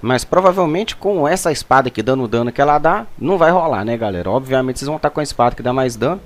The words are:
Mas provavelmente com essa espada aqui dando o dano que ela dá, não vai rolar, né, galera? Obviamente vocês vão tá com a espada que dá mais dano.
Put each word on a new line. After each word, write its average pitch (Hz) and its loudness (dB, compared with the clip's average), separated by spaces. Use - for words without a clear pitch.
Mas 120 0
provavelmente 180 2
com 190 0
essa 170 0
espada 131 2
aqui 117 -6
dando 127 0
o 120 -4
dano 117 0
que 139 -2
ela 147 4
dá, 175 0
não 185 0
vai 165 6
rolar, 156 0
né, 117 -2
galera? 95 -4
Obviamente 127 -2
vocês 135 -6
vão 151 -6
tá 147 0
com - -6
a 151 -2
espada 120 0
que - -12
dá 123 -2
mais 131 -2
dano. 139 -2